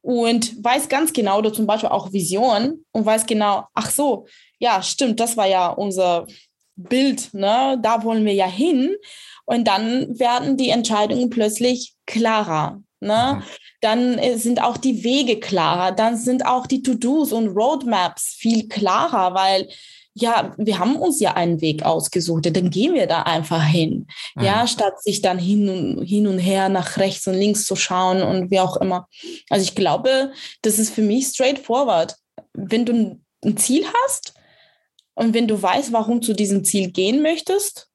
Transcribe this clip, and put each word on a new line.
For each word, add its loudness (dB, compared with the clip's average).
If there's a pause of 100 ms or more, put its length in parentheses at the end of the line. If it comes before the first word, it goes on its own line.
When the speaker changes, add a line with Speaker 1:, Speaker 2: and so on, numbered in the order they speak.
Speaker 1:
und -2
weißt 0
ganz 0
genau, 0
du 2
zum -2
Beispiel 0
auch -4
Vision 0
und -2
weißt 2
genau, 0 (100)
ach -4
so, -2 (320)
ja, 0
stimmt, -2
das 0
war 2
ja 2
unser 0 (500)
Bild, -2
ne? 2
Da 2
wollen 2
wir 2
ja 2
hin. 0 (480)
Und 0
dann 0
werden 2
die 0
Entscheidungen 0
plötzlich -2 (120)
klarer, 0 (200)
ne? 0
Speaker 2:
Mhm. -8 (400)
Speaker 1:
Dann, 2
äh, 0
sind 0
auch 0
die -2
Wege 2
klarer, 0
dann 0
sind 0
auch 0
die 0
To-Dos 0
und 0
Roadmaps 0
viel 0
klarer, 0
weil, 2 (440)
ja, 0
wir 0
haben 2
uns 0
ja 2
einen 0
Weg -2
ausgesucht, 0 (100)
dann 2
gehen 0
wir 2
da 0
einfach 0
hin, 0 (280)
Speaker 2:
Mhm. -2
Speaker 1:
ja, 2
statt -2
sich -2
dann 2
hin 2
und, -4
hin 2
und 0
her 2
nach -2
rechts -2
und 0
links 0
zu -2
schauen 0
und -2
wie 2
auch 0
immer. -2 (400)
Also 2
ich -4
glaube, 0 (280)
das 0
ist 0
für 0
mich 0
straightforward. 0 (360)
Wenn -2
du 0
ein, -2 (180)
ein 0
Ziel 0 (180)
hast -6 (800)
und 2
wenn 2
du 0
weißt, 0
warum 0
du -6
zu 0
diesem 0
Ziel 0
gehen 0
möchtest -2